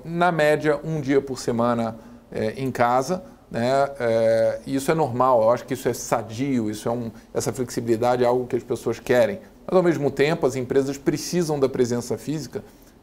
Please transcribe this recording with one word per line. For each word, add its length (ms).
na 260
média, 520
um 180
dia 180
por 200
semana, 580
é, 240
em 140
casa, 540
né? 400
É, 680
e 80
isso 160
é 20
normal, 480
eu 80
acho 160
que 80
isso 160
é 40
sadio, 760
isso 180
é 40
um, 180
essa 180
flexibilidade 720
é 40
algo 180
que 100
as 60
pessoas 380
querem. 400
Mas, 100
ao 60
mesmo 300
tempo, 340
as 100
empresas 400
precisam 640
da 80
presença 480
física 480